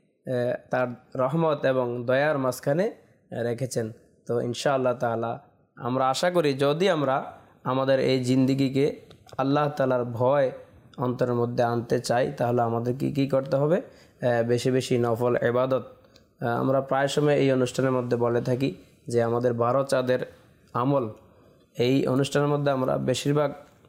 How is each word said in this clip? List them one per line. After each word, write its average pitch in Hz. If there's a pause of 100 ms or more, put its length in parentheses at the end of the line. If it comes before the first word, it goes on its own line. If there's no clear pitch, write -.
(280)
এ, 123 (160)
তার 127 (280)
রহমত 143
এবং 123
দয়ার 139
মাঝখানে 143 (400)
রেখেছেন। 117 (360)
তো 120
ইনশাআল্লাহ 127
তাআলা 117 (360)
আমরা 131
আশা 180
করি 156
যদি 147
আমরা 143 (320)
আমাদের 131
এই 131
জিন্দেগিকে 135 (360)
আল্লাহ 143
তাআলার 127
ভয় 127 (460)
অন্তরের 123
মধ্যে 120
আনতে 120
চাই 127
তাহলে 123
আমাদেরকে 123
কি 135
করতে 135
হবে? 151 (400)
এ, 120
বেশি 120
বেশি 123
নফল 120 (100)
ইবাদত। 123 (500)
আ, 135
আমরা 131
প্রায় 135
সময় 147
এই 139
অনুষ্ঠানের 131
মধ্যে 123
বলে 120
থাকি 127 (320)
যে 117
আমাদের 120
বারো 120
চাঁদের 127 (540)
আমল, 127 (680)
এই 131
অনুষ্ঠানের 139
মধ্যে 143
আমরা 135
বেশিরভাগ 139 (380)